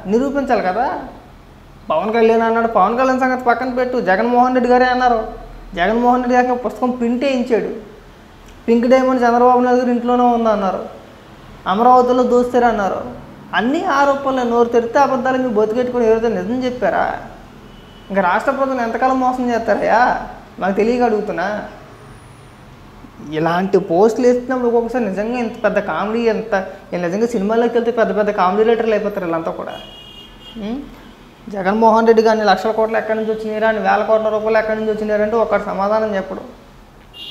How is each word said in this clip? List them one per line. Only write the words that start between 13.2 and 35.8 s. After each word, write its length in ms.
అన్నీ 280
ఆరోపణలు. 680
నోరు 180
తెరిస్తే 320
అబద్ధాలు. 380
మీరు 120
బతికెట్టుకుని 560
ఎవరైతే 240
నిజం 340
చెప్పారా? 500
ఇంకా 120
రాష్ట్ర 300
ప్రజలు 300
ఎంతకాలం 380
మోసం 300
చేస్తారయ్యా? 760
నాకు 140
తెలియక 280
అడుగుతున్నా. 600
ఇలాంటి 480
పోస్టులు 480
వేస్తున్నప్పుడు 400
ఒక్కొక్కసారి 380
నిజంగా 340
ఇంత 240
పెద్ద 160
కామెడీ, 400
ఎంత, 360
నేను 140
నిజంగా 200
సినిమాలోకి 460
వెళ్తే 180
పెద్ద 260
పెద్ద 120
కామెడీ 340
రైటర్లు 300
అయిపోతారు 320
వీళ్ళంతా 260
కూడా. 200
ఉం? 260
జగన్మోహన్ 580
రెడ్డి 160
గారిని 220
లక్షల 260
కోట్లు 260
ఎక్కడి 220
నుంచి 120
వచ్చినాయిరా 360
అని, 120
వేల 280
కోట్ల 220
రూపాయలు 280
ఎక్కడి 220
నుంచి 120
వచ్చినారంటే 440
ఒక్కడు 280
సమాధానం 520